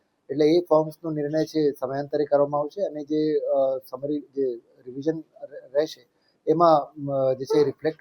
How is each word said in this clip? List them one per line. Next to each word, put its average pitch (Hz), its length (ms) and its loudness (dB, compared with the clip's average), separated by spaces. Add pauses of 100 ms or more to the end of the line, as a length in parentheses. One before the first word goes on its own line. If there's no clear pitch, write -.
(300)
એટલે 147 160 2
એ 165 160 4
ફોર્મ્સનો 156 500 0
નિર્ણય 151 340 -2
છે 156 260 0
સમયાંતરે 143 540 -4
કરવામાં 143 360 0
આવશે 151 200 -8
અને 151 220 -4
જે, 151 360 0
અ, 135 380 0 (120)
સમરી 143 300 -6
જે 131 360 -4 (300)
રિવિઝન 143 380 -4 (200)
ર-, 135 340 -10
રહેશે 147 300 -2 (400)
એમાં, 156 640 2
અ, 135 220 0
જે 131 120 -8
છે 151 180 2
રિફ્લેક્ટ 156 380 -4